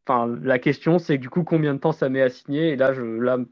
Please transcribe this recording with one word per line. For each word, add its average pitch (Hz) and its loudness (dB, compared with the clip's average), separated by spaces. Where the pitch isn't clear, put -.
enfin, 120 -2
la 151 2
question, 160 0
c'est 165 0
du 127 -8
coup 180 0
combien 156 0
de 139 -4
temps 160 0
ça 143 -2
met 131 0
à 127 4
signer. 143 -2
Et 147 0
là, 135 4
je, 131 -4
là, 120 0